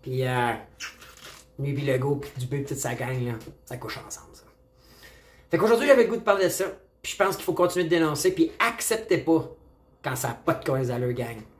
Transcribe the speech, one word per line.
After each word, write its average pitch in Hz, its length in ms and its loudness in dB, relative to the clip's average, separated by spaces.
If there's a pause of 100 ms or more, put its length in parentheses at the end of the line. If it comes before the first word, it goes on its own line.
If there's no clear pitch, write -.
puis, 127 240 -2
euh, 123 240 2 (1040)
lui, 139 160 -2
puis 139 120 -4
Legault, 139 320 2
puis - 200 -8
Dubé, 127 200 -4
puis 139 80 -2
toute 135 120 -6
sa 123 160 -4
gang, 123 320 -4
là, 120 80 -2 (300)
ça 123 140 -10
couche 113 200 -10
ensemble, - 360 -14
ça. - 100 -20 (1040)
Fait 170 80 2
qu'aujourd'hui, 233 300 4
j'avais 262 160 8
le 190 60 2
goût 226 80 0
de - 40 -6
parler 196 240 4
de 170 40 4
ça, - 160 -2 (360)
puis - 120 -8
je - 40 -12
pense 196 200 2
qu'il - 80 -10
faut 175 80 0
continuer 175 320 2
de 156 40 -4
dénoncer, 165 460 2
puis 160 240 2
acceptez 220 580 0
pas 160 320 2 (540)
quand 127 120 -4
ça 127 140 -2
a 117 40 -4
pas - 200 -2
de - 100 -4
cause 135 280 0
à 120 80 -2
leur 123 140 -2
gang. 117 240 -6 (220)